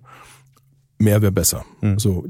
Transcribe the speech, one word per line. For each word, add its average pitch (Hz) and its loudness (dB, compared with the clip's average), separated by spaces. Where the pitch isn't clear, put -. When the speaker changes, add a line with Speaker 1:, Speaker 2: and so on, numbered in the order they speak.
Speaker 1:
Mehr 104 2
wäre 101 2
besser. - -2
Speaker 2:
Mhm. 104 0
Speaker 1:
So, 98 -2